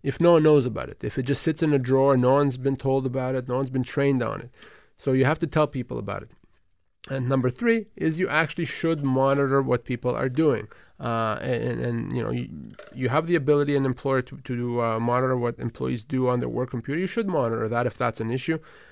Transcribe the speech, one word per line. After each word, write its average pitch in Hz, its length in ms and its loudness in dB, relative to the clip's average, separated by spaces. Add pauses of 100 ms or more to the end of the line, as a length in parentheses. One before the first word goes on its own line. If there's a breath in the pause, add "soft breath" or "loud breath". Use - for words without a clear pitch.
if 139 160 -2
no 170 140 8
one 156 100 6
knows 151 220 6
about 104 240 -6
it, - 120 -18
if 113 160 -6
it 135 60 0
just 127 200 -2
sits 156 200 -2
in 151 100 2
a 143 60 4
drawer, 135 380 4
no 127 160 6
one's 139 240 2
been 135 180 -2
told 135 300 0
about 127 300 -2
it, 127 120 -4
no 123 80 -2
one's 135 140 -2
been 131 140 0
trained 139 380 0
on 110 200 -4
it. 127 80 -14 (480 loud breath)
So 131 160 0
you 131 100 4
have 151 160 2
to 131 80 0
tell 156 200 2
people 123 300 -6
about 101 260 -8
it. - 60 -18 (800)
And 131 200 -4
number 127 200 2
three 226 360 0 (100)
is 160 240 -2
you 185 80 0
actually 156 380 0
should 165 380 -2
monitor 139 580 2
what 127 240 0
people 123 280 -2
are 131 160 -2
doing. 131 380 0 (320 soft breath)
Uh, 113 420 -2
and, 120 380 -2
and, 120 360 -4
you 123 60 -2
know, 113 80 -4
you, 120 200 -4 (440)
you 127 140 -2
have 147 180 2
the 175 100 2
ability, 143 380 2
an 139 120 2
employer, 131 360 0
to, 131 200 -10
to, 120 400 -4
uh, 113 180 -2
monitor 127 380 0
what 120 200 -2
employees 123 460 -4
do 131 240 0
on 123 140 2
their 123 80 -2
work 123 200 -4
computer. 135 300 -4
You 185 80 -2
should 208 200 -4
monitor 117 420 0
that 117 180 0
if - 100 -8
that's 120 220 -2
an 113 120 -4
issue, 156 280 -2 (320 loud breath)